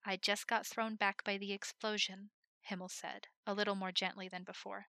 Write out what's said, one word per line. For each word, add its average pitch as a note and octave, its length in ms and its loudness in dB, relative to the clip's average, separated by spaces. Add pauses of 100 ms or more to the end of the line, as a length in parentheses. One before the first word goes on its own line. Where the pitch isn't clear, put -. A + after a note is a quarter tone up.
I F#3+ 120 2
just - 300 2
got A3+ 180 4
thrown A3 320 -2
back G3 260 4
by G3+ 140 2
the G3 160 -2
explosion," G3+ 760 -2 (280)
Himmel F#3 300 -6
said, - 380 -8 (200)
a G#3 60 2
little G3+ 220 4
more F#3+ 180 -2
gently F#3 340 2
than F3+ 160 -6
before. G3 480 -8